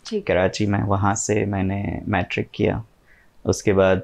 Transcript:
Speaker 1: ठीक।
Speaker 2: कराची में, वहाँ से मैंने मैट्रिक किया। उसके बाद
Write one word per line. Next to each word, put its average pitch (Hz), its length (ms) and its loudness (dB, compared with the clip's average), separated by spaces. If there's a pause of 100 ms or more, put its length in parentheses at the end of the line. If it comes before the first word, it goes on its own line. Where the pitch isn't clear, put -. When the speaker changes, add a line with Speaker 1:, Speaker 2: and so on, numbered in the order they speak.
Speaker 1:
ठीक। 208 200 -6
Speaker 2:
कराची 92 400 2
में, 101 120 0
वहाँ 101 360 0
से 107 320 0
मैंने 98 600 -2
मैट्रिक 101 460 -2
किया। 104 300 0 (600)
उसके - 280 0
बाद 95 320 4